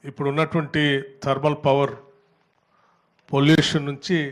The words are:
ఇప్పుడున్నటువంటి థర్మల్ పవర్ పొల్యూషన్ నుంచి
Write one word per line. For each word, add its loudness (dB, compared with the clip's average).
ఇప్పుడున్నటువంటి -2
థర్మల్ 0
పవర్ 2
పొల్యూషన్ 2
నుంచి -4